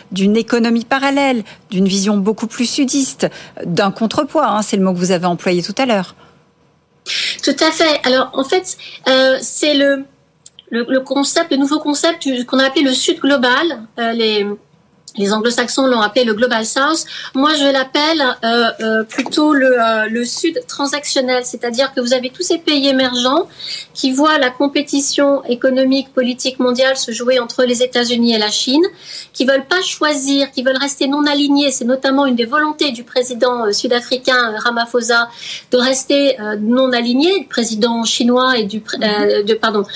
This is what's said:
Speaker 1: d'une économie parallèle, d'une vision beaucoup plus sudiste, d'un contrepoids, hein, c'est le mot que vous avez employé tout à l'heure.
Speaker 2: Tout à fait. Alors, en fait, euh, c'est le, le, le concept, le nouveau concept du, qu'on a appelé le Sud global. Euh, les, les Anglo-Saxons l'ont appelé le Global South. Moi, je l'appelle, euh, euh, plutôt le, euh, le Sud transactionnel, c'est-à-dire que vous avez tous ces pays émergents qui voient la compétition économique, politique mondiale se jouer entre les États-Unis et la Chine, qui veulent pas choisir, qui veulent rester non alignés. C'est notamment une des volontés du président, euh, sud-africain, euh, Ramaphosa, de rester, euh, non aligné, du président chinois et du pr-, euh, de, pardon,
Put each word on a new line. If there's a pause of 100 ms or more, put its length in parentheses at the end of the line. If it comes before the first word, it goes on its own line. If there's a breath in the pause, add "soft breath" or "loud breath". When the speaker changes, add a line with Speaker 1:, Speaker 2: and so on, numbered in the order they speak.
(140 loud breath)
Speaker 1:
d'une
économie
parallèle, (260 loud breath)
d'une
vision
beaucoup
plus
sudiste, (380 loud breath)
d'un
contrepoids,
hein,
c'est
le
mot
que
vous
avez
employé
tout
à
l'heure. (1300 loud breath)
Speaker 2:
Tout
à
fait.
Alors,
en
fait, (320 loud breath)
euh,
c'est
le, (640)
le,
le
concept,
le
nouveau
concept
du,
qu'on
a
appelé
le
Sud
global. (140)
Euh,
les, (680)
les
Anglo-Saxons
l'ont
appelé
le
Global
South. (280 loud breath)
Moi,
je
l'appelle, (220)
euh, (120)
euh,
plutôt
le,
euh,
le
Sud
transactionnel,
c'est-à-dire
que
vous
avez
tous
ces
pays
émergents (480 loud breath)
qui
voient
la
compétition
économique,
politique
mondiale
se
jouer
entre
les
États-Unis
et
la
Chine, (500 loud breath)
qui
veulent
pas
choisir,
qui
veulent
rester
non
alignés.
C'est
notamment
une
des
volontés
du
président,
euh,
sud-africain,
euh,
Ramaphosa, (420 loud breath)
de
rester,
euh,
non
aligné,
du
président
chinois
et
du
pr-,
euh,
de,
pardon, (120)